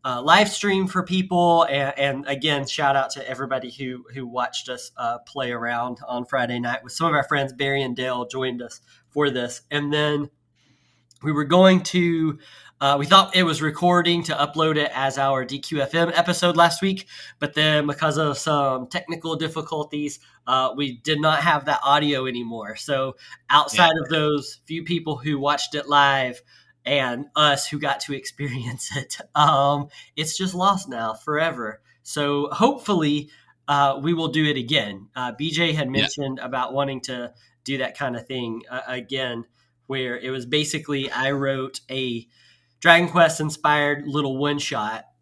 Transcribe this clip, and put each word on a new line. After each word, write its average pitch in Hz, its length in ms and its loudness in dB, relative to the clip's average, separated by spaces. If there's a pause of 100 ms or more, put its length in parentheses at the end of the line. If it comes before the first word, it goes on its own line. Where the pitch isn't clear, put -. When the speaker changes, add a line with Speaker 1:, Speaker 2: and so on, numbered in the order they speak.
Speaker 1:
uh, 127 180 -4
live 185 260 6
streamed 190 400 0
for 185 140 -2
people. 180 640 4
And, 139 340 -2
and 139 300 -2
again, 139 400 0
shout 143 260 0
out 135 160 0
to - 180 -12
everybody 127 440 -6
who, 127 320 -10 (100)
who 131 100 -10
watched 123 440 -6
us, 123 280 -10
uh, 120 220 -4
play 131 320 -6
around 120 560 -4
on 123 200 -6
Friday 123 340 -2
night 120 240 -4
with 123 80 -16
some 165 160 0
of 160 40 2
our 143 120 2
friends. 139 280 -2
Barry 139 300 -2
and 123 140 -4
Dale 127 280 -4
joined 123 380 -6
us - 180 -16 (300)
for 147 200 0
this. 120 380 -6
And 147 240 -2
then 147 380 0 (920)
we 156 80 0
were 151 100 0
going 185 420 8
to, 165 540 0 (420)
uh, 139 200 4
we 143 60 -2
thought 190 280 6
it 185 80 6
was 156 180 2
recording 170 640 2
to 160 100 -2
upload 151 420 2
it 147 180 0
as 135 240 -2
our 135 260 2
D 131 140 -8
Q 147 220 -6
F 135 120 -2
M 170 220 2
episode 175 420 2
last 170 260 4
week, 190 260 -2 (320)
but 147 140 -4
then 151 340 2
because 147 280 0
of 147 220 0
some 139 480 0
technical 165 480 -6
difficulties, 151 840 -6 (260)
uh, 131 300 2
we 135 220 -4
did 151 220 -2
not 156 200 4
have 151 240 2
that 147 180 0
audio 143 460 2
anymore. 113 480 -8
So 135 400 -4 (340)
outside 160 460 6
Speaker 2:
Yeah. 160 80 -2
Speaker 1:
of 123 40 -10
those 151 580 0
few 165 180 -8
people 160 320 -2
who 139 200 -4
watched 143 380 0
it 143 140 -4
live 135 520 4 (440)
and 127 400 -2 (100)
us 147 320 4
who 147 140 -6
got 143 180 -2
to - 160 -6
experience 127 800 -8
<laughs> - 40 -6
it, - 200 -8 (180)
um, 143 540 4 (260)
it's 156 240 -6
just 185 160 -4
lost 185 340 2
now 113 260 -6
forever. 147 680 -4 (240)
So 143 480 -2
hopefully, 165 800 0 (360)
uh, 143 340 4
we 165 140 0
will 165 140 -2
do 156 160 2
it 147 120 0
again. 117 600 -2
Uh, 123 200 -4
B 151 140 -4
J 165 220 0
had 151 140 -2
Speaker 2:
Yeah. 127 160 0
Speaker 1:
mentioned 131 360 -4
about 127 360 -6
wanting 139 280 -2
to 123 300 -10 (320)
do 135 140 -4
that 127 200 -6
kind 131 160 -4
of 117 140 -10
thing, 117 420 -8
uh, 127 160 -8
again, 123 600 -8 (400)
where 131 300 -6
it 131 140 -8
was 127 160 -8
basically, 147 640 -2
I 131 220 -2
wrote 135 480 -4 (100)
a 127 380 -6 (500)
Dragon 170 300 6
Quest 165 320 4
inspired 147 680 0
little 139 300 -2
one 143 240 0
shot 110 460 -6 (160)